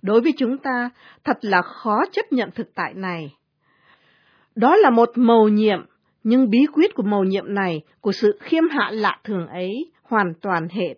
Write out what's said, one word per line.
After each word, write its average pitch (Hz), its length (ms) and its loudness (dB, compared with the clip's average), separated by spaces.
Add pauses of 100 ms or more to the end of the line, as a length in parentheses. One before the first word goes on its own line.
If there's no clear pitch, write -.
Đối 214 180 4
với 294 180 0
chúng 262 200 -2
ta, 247 320 -6 (340)
thật 294 160 -2
là 190 220 0
khó 220 380 -4 (120)
chấp 427 180 -4
nhận 226 240 -2
thực - 200 -10
tại 170 220 -8
này. 170 360 -8 (1200)
Đó 262 200 4
là 403 140 6
một 233 240 4
mầu 233 340 4
nhiệm, 208 300 2 (460)
nhưng 240 260 2
bí 233 80 2 (140)
quyết 392 220 2
của 233 80 -4
mầu 202 220 0
nhiệm 196 300 -4
này, 180 260 -4 (200)
của 196 120 -2
sự 208 280 0
khiêm 330 300 0
hạ 277 220 -2
lạ 214 320 -2
thường 185 220 -6
ấy, 196 440 -8 (120)
hoàn 196 300 -2 (100)
toàn 170 260 -2
hệ 175 280 -6